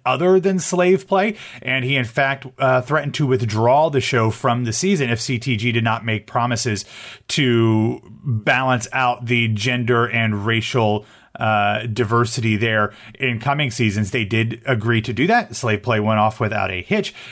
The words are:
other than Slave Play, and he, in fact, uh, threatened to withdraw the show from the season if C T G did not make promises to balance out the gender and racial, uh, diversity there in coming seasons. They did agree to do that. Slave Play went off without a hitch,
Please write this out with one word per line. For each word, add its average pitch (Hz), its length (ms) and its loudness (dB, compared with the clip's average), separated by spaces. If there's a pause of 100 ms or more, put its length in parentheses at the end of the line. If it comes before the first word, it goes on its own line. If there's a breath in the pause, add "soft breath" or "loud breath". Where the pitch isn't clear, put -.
other 165 320 4
than 180 220 0
Slave 180 480 0
Play, 202 260 0 (260 loud breath)
and 127 240 -2
he, 135 120 0
in 127 80 0
fact, 135 420 -2 (120)
uh, 131 240 2
threatened 143 320 -2
to 151 120 0
withdraw 120 640 4
the 143 120 0
show 113 300 2
from 120 320 -2
the 113 100 -4
season 156 380 0
if 117 100 -2
C 123 200 -4
T 127 160 -2
G 117 160 -2
did 117 100 0
not 113 220 -2
make 110 240 -4
promises 117 560 -2 (420 loud breath)
to 113 760 2 (200)
balance 127 680 0
out 123 320 0
the 117 240 2
gender 120 580 0
and 107 380 0
racial, 110 600 0 (340 loud breath)
uh, 107 460 0
diversity 117 680 0
there 107 380 0 (260 loud breath)
in 120 220 -2
coming 143 300 -2
seasons. 107 400 0
They 117 160 -2
did 113 400 -2
agree 113 340 0
to 113 140 -6
do 123 140 0
that. 214 280 0
Slave 107 260 -2
Play 110 180 0
went 107 200 2
off 110 180 2
without 101 320 -2
a 90 120 -6
hitch, 202 320 -2 (180 loud breath)